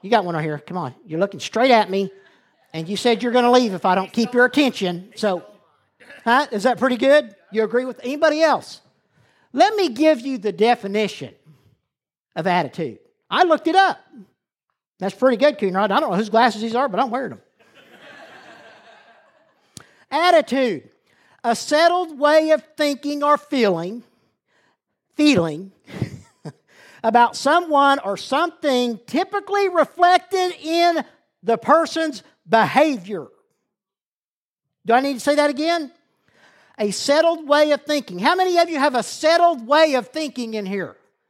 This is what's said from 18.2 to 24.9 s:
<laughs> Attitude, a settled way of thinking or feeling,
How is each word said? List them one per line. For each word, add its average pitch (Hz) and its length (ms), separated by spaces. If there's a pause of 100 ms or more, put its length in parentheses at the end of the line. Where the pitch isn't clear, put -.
<laughs> - 1400
Attitude, 269 800 (540)
a 233 140
settled 330 600
way 311 320
of 311 120 (140)
thinking 285 460
or 294 140
feeling, 214 680 (1120)